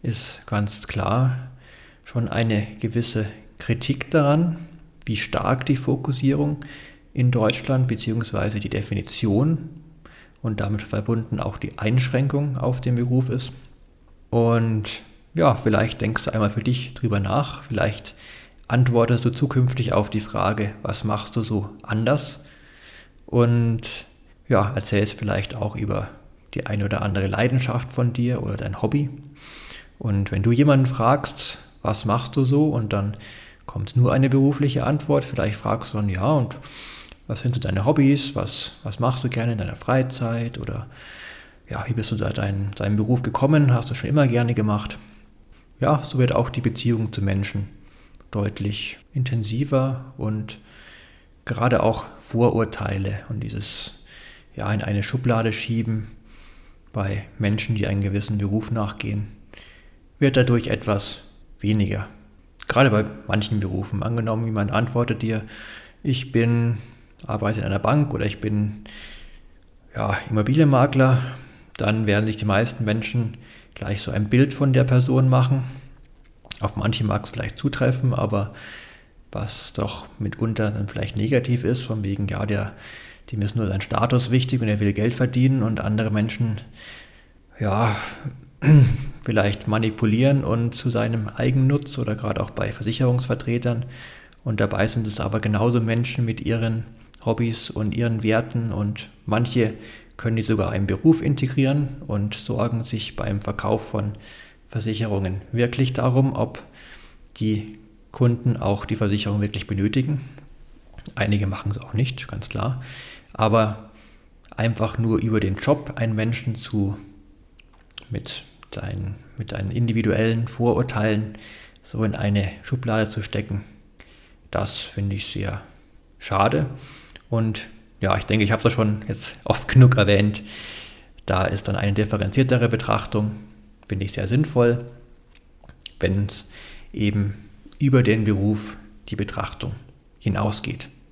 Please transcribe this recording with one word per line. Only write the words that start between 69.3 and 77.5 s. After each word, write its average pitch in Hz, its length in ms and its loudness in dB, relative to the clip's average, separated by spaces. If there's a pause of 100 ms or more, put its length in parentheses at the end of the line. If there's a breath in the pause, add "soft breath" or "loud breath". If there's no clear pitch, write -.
ja, 107 220 -2 (120)
Immobilienmakler", 131 880 6 (600 loud breath)
dann 110 280 0
werden 104 220 4
sich 107 100 -2
die 104 80 -4
meisten 110 400 2
Menschen 110 520 0 (360 loud breath)
gleich - 280 -4
so - 100 -4
ein 104 180 0
Bild 135 240 4
von 139 200 2
der 127 100 6
Person 127 440 4
machen. 127 360 4 (1000 loud breath)
Auf 104 140 -2
manche 110 280 0
mag 104 200 0
es - 80 -10
vielleicht 107 260 -8